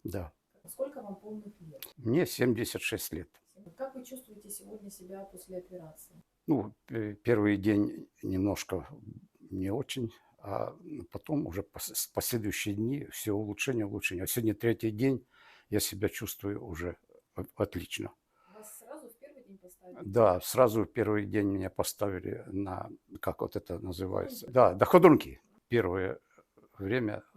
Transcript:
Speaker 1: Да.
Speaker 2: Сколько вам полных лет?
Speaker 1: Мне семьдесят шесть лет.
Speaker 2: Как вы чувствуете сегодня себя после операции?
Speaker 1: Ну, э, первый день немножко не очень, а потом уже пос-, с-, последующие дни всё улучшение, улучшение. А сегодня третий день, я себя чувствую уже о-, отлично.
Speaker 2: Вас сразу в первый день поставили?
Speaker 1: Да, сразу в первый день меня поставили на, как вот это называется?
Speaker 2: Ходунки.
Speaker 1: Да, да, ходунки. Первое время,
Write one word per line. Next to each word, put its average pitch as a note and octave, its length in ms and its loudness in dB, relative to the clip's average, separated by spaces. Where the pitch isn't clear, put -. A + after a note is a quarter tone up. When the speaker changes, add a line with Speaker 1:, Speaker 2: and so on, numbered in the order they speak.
Speaker 1:
Да. F2 280 -6
Speaker 2:
Сколько - 340 -6
вам G3+ 140 -10
полных G#3 460 -14
лет? D#3 220 -18
Speaker 1:
Мне B2+ 280 2
семьдесят A#2+ 560 0
шесть - 320 -6
лет. E2+ 160 -8
Speaker 2:
Как C4+ 180 -8
вы B3+ 80 -12
чувствуете G#3+ 460 -18
сегодня G3+ 420 -14
себя F#3+ 340 -14
после F#3 320 -14
операции? F3 580 -16
Speaker 1:
Ну, A#2 260 2
э, G#2+ 240 -4
первый G#2 440 4
день G#2 500 2
немножко F#2+ 640 -2
не F#2+ 200 -4
очень, A2+ 400 -4
а - 360 -4
потом - 360 -4
уже G2 140 -6
пос-, - 320 -10
с-, - 140 -4
последующие G#2 680 -2
дни A#2+ 360 -2
всё - 240 -4
улучшение, G#2+ 500 -2
улучшение. G2 380 -6
А F2 40 -6
сегодня A2 260 0
третий A2+ 380 0
день, B2 340 0
я G#2 100 2
себя G2 300 -2
чувствую - 560 -8
уже F2 320 -8
о-, F#2+ 80 -6
отлично. - 560 -4
Speaker 2:
Вас G#3+ 260 -18
сразу C4+ 300 -16
в - 100 -20
первый - 240 -20
день G3 140 -20
поставили? F3+ 460 -20
Speaker 1:
Да, G2 380 6
сразу A2+ 420 4
в F2+ 40 -2
первый G#2 380 0
день G2+ 220 0
меня F#2+ 220 -2
поставили - 800 -4
на, F#2+ 420 -6
как - 200 -4
вот - 140 -6
это - 240 -6
называется? F#2 680 -6
Speaker 2:
Ходунки. B2+ 80 -14
Speaker 1:
Да, A2+ 200 8
да, G2 120 4
ходунки. E3 560 10
Первое F#2+ 520 0
время, G#2+ 460 -2